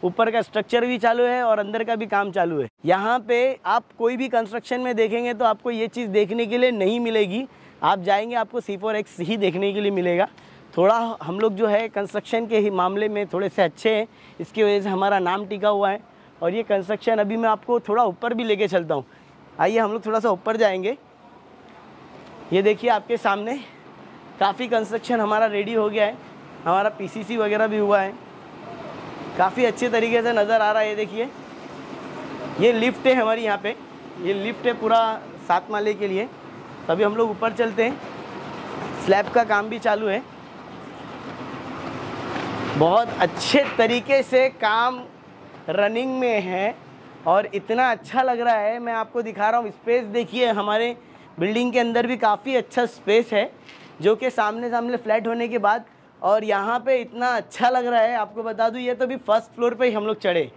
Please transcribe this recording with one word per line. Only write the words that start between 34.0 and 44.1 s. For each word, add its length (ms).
ये 140
lift 340
है 60
पूरा 260
सात 240
माले 220
के 140
लिए। 180
तो 680
अभी 100
हम 120
लोग 160
ऊपर 220
चलते 300
हैं, 160
Slab 240
का 140
काम 260
भी 100
चालू 280
है, 140
बहुत 320
अच्छे 440
तरीके 460